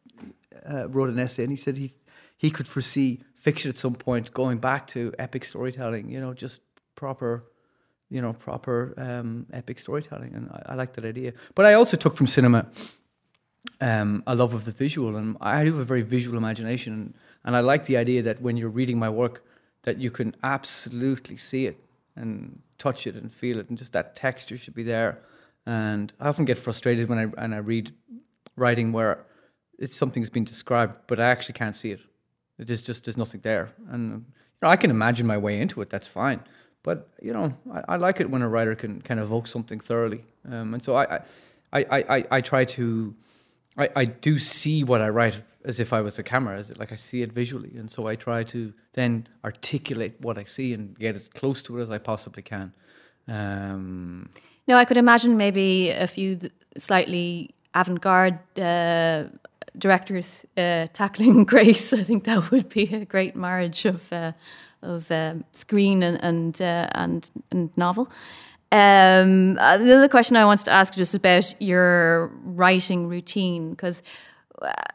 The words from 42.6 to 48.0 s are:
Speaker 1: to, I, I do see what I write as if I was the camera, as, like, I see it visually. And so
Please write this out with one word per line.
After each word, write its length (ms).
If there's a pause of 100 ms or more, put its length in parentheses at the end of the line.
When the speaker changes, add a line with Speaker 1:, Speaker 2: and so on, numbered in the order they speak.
Speaker 1:
to, 500 (640)
I, 180
I 100
do 320
see 460
what 180
I 80
write 320 (240)
as 140
if 120
I 80
was 160
the 80
camera, 360
as, 180
like, 160
I 20
see 280
it 100
visually. 420
And 160
so 160